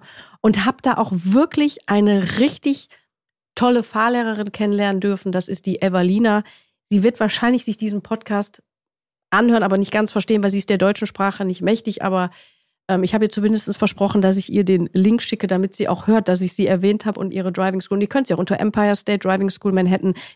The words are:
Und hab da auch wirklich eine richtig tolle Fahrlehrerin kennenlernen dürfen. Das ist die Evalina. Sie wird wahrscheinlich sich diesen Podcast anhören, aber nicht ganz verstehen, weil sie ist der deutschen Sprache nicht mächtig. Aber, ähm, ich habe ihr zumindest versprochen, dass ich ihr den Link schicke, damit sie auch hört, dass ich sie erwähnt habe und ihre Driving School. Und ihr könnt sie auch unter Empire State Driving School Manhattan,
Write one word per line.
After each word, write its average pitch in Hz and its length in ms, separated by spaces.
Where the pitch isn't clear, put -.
Und 202 220
hab 254 180
da - 160
auch 214 120
wirklich 247 760
eine 202 500
richtig 285 500
tolle 247 260
Fahrlehrerin 220 680
kennenlernen 202 480
dürfen. 196 320
Das 185 160
ist - 180
die 185 160
Evalina. 196 600
Sie 202 140
wird 240 160
wahrscheinlich 233 460
sich 214 120
diesen 208 240
Podcast 208 640
anhören, 226 320
aber 190 140
nicht 196 140
ganz 214 220
verstehen, 208 300
weil 196 80
sie 196 80
ist 202 120
der 196 80
deutschen 202 280
Sprache 196 380
nicht 180 160
mächtig. 214 420
Aber, 185 280
ähm, 190 140
ich 180 100
habe 214 140
ihr - 20
zumindest 208 480
versprochen, 202 460
dass 190 160
ich - 120
ihr 202 140
den 180 300
Link 214 260
schicke, - 260
damit 190 280
sie - 140
auch - 180
hört, 220 220
dass 180 120
ich 185 140
sie 196 120
erwähnt 196 380
habe 214 160
und 190 140
ihre 185 180
Driving 190 300
School. 202 160
Und 202 40
ihr 202 60
könnt 269 200
sie 175 60
auch 165 40
unter 180 220
Empire 208 360
State 202 320
Driving 190 220
School 196 220
Manhattan, 185 420